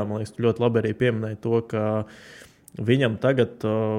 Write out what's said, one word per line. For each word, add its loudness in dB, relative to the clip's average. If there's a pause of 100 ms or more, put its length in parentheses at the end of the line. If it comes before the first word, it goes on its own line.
man -4
liekas, -12
tu 0
ļoti 2
labi 2
arī -2
pieminēji -2
to, 0
ka -2 (840)
viņam 0
tagad, 0
ā, -2 (260)